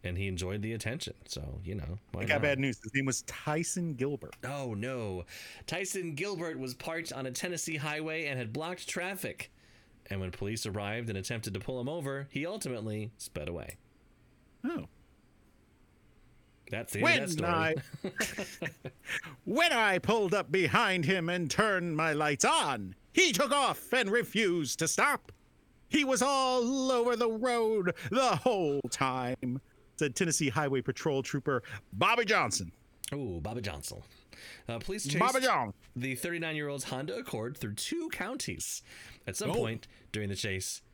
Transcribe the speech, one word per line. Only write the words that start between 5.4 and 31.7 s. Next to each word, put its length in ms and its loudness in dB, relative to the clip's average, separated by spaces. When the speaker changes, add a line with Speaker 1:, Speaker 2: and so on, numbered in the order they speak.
Speaker 1:
Tyson 480 -4
Gilbert 440 -4
was 140 -6
parked 400 -6
on 140 -4
a 40 -4
Tennessee 460 -4
highway 480 -2
and 140 -2
had 160 -4
blocked 340 -4
traffic. 640 -6
And 120 -4
when 120 -2
police 340 -4
arrived 460 -4
and 80 -2
attempted 340 -4
to 80 -4
pull 180 -4
him 120 -2
over, 400 -4
he 160 -2
ultimately 720 -4
sped 320 -8
away. 260 -8
Speaker 2:
Oh. 220 -4
Speaker 1:
That's 220 -4
the 100 2
Speaker 2:
When 120 8
Speaker 1:
end 100 2
of 140 -2
that 400 2
story. 640 -6
Speaker 2:
I, 280 -8
Speaker 1:
<laughs> 0 -
Speaker 2:
<laughs> 200 -16
when 280 4
I 260 6
pulled 360 4
up 180 0
behind 520 4
him 240 2
and 220 0
turned 460 2
my 160 2
lights 320 2
on, 500 2
he 200 6
took 180 2
off 420 2
and 160 4
refused 680 2
to 80 2
stop. 460 2
He 160 4
was 180 2
all 680 4
over 240 4
the 120 2
road 680 2
the 240 4
whole 520 4
time, 720 0
said 180 0
Tennessee 340 2
Highway 320 2
Patrol 440 0
Trooper 400 0